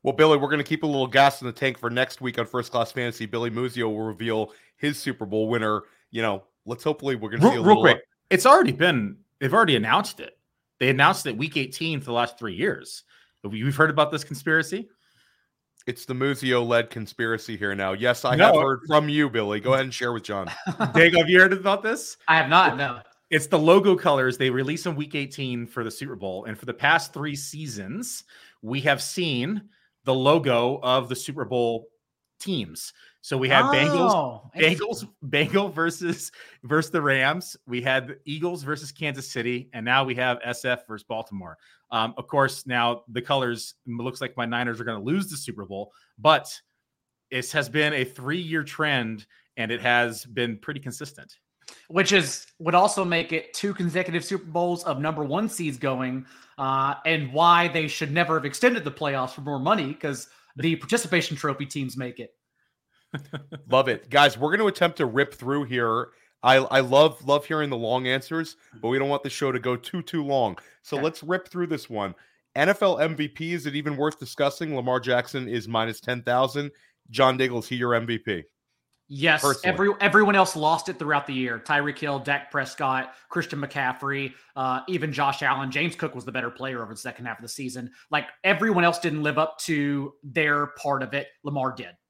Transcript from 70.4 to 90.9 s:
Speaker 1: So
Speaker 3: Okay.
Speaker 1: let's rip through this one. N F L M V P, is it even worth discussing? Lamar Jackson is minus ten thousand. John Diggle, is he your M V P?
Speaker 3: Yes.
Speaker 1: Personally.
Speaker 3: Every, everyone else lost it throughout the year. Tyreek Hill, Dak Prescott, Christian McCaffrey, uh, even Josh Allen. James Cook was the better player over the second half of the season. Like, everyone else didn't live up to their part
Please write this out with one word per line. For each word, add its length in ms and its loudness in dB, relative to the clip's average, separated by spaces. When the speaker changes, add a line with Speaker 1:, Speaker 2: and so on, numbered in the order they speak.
Speaker 1:
So 140 -8
Speaker 3:
Okay. 80 -2
Speaker 1:
let's 180 -4
rip 260 -6
through 180 -6
this 240 -8
one. 240 -6
N 140 2
F 140 0
L 160 2
M 180 -2
V 100 -4
P, 260 -8
is 140 -6
it 80 -6
even 220 -4
worth 240 -4
discussing? 560 -4
Lamar 240 0
Jackson 480 -2
is 180 -6
minus 340 -2
ten 220 -6
thousand. 480 0
John 260 4
Diggle, 220 0
is 100 -8
he 80 -4
your 180 0
M 120 0
V 120 -2
P? 260 -4
Speaker 3:
Yes. 320 2
Speaker 1:
Personally. 320 0
Speaker 3:
Every, 180 2
everyone 340 6
else 220 4
lost 320 0
it 100 -10
throughout 300 -2
the 40 -6
year. 280 -4
Tyreek 360 -2
Hill, 220 -4
Dak 320 -4
Prescott, 640 -4
Christian 320 -6
McCaffrey, 720 -4
uh, 320 -2
even 240 -4
Josh 300 -2
Allen. 280 -2
James 240 -4
Cook 200 -6
was 100 -14
the 80 -12
better 180 -6
player 320 -10
over 100 -12
the 80 -14
second 260 -12
half 120 -10
of 40 -20
the 60 -16
season. 420 -10
Like, 160 -2
everyone 420 4
else 140 4
didn't 240 -2
live 160 0
up 220 -2
to 540 -2
their 440 0
part 260 -2